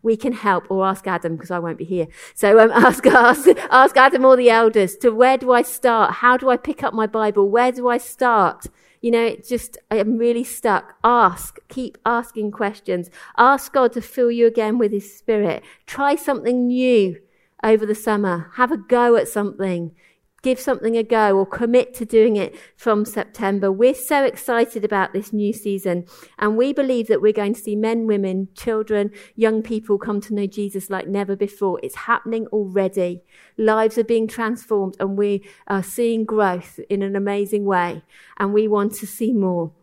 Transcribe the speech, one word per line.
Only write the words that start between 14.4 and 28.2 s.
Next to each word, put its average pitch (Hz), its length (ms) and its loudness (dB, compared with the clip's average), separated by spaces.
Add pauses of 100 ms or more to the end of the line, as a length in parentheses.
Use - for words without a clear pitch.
again 226 320 0
with 214 140 0
his 202 240 -8
Spirit. 208 460 -2 (240)
Try 285 300 -2
something 247 500 -2
new 247 540 0 (420)
over 220 240 2
the 214 80 -2
summer. 202 640 -4
Have 254 160 0
a 320 40 -2
go 240 400 2
at 190 120 0
something. 185 640 -6 (480)
Give 254 200 -2
something 233 360 -2
a 226 60 0
go 214 340 2
or 196 80 2
commit 247 500 -2
to 233 100 -10
doing 220 320 2
it - 180 -6 (220)
from 214 280 0
September. 196 680 -4
We're 240 200 4
so 277 320 -2
excited 233 600 -2
about 202 280 -2
this 202 200 -8
new 208 200 -2
season, 185 540 -6 (320)
and 208 180 -2
we 269 160 0
believe 262 360 -2
that 180 120 0
we're 208 120 2
going 208 220 -2
to - 60 -10
see 208 140 -8
men, 220 320 -2
women, 196 480 -4